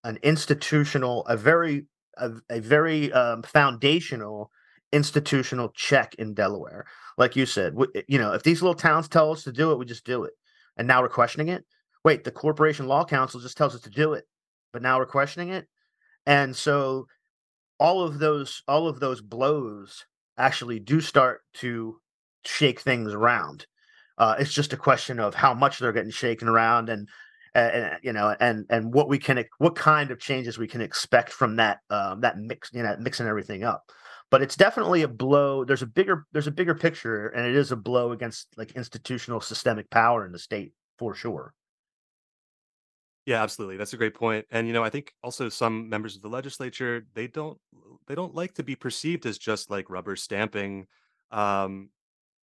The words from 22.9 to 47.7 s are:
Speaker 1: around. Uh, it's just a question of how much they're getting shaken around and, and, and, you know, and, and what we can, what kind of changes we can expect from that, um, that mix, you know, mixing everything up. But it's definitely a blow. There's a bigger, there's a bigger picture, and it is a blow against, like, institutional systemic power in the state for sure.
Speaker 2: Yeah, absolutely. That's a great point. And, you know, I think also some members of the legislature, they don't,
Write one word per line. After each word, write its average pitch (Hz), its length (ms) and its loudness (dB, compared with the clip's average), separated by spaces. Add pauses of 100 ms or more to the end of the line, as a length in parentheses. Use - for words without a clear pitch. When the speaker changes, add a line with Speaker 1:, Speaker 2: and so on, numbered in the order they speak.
Speaker 1:
around. 104 540 0 (520)
Uh, 110 200 4
it's 147 140 0
just 147 200 -2
a - 40 -6
question 127 420 0
of 104 160 0
how 131 200 4
much 135 240 2
they're 120 140 0
getting 107 180 -2
shaken 117 380 -2
around 113 400 4
and, 107 200 -6 (460)
and, 117 200 4
and, 95 280 -2
you 123 100 -4
know, 104 280 2
and, 113 300 2
and 117 220 0
what 143 160 4
we 139 100 2
can, 127 260 0 (140)
what 165 180 4
kind 151 340 4
of 120 80 -8
changes 120 400 -6
we 113 100 -4
can 120 120 -8
expect - 520 0
from 110 240 0
that, 110 220 2 (120)
um, 98 300 -4
that 117 180 0
mix, 117 340 -12
you 120 100 -6
know, 104 160 -2
mixing 117 280 -6
everything 104 380 -6
up. 113 200 -4 (460)
But - 120 6
it's 139 140 -4
definitely 180 460 4
a 147 60 0
blow. 135 560 2
There's 131 180 0
a 127 40 -8
bigger, 180 460 0
there's 151 160 -2
a 151 40 -6
bigger 170 220 0
picture, 117 540 -2
and 123 180 -2
it 123 80 0
is 143 160 4
a 127 60 -2
blow 120 340 0
against, 117 460 -10
like, 110 160 -12
institutional 120 680 -8
systemic 107 500 -4
power 117 340 4
in 90 80 -14
the 85 60 -14
state 101 340 -8 (260)
for 107 160 -6
sure. 87 380 -8 (1700)
Speaker 2:
Yeah, 113 160 2
absolutely. 101 340 -6
That's 104 160 -8
a 120 60 -12
great 110 160 0
point. 110 360 -2
And, 117 160 -2
you 117 60 -4
know, 117 100 2
I 110 80 -2
think 143 220 -10 (100)
also 123 260 -8
some 113 400 -4
members 107 280 -8
of 95 60 -20
the 107 60 -16
legislature, 123 840 -8
they 117 140 -8
don't, 156 300 -12 (500)